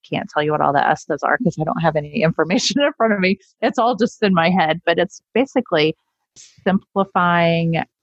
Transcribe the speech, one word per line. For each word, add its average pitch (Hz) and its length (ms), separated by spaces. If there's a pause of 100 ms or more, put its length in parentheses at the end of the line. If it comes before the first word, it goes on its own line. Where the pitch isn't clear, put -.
(100)
can't 196 180
tell 151 140
you 151 80
what 151 100
all 147 120
the 143 120
S's 151 380
are 147 160
'cause 165 220
I 156 40
don't - 160
have 160 160
any 147 260
<laughs> - 0
information 165 600
in 294 120
front 226 180
of 208 80
me. 185 180 (240)
It's - 160
all 240 160
just 214 280
in 196 120
my 170 160
head, 170 340
but 170 140
it's - 240 (120)
basically 180 600 (720)
simplifying 175 1160 (200)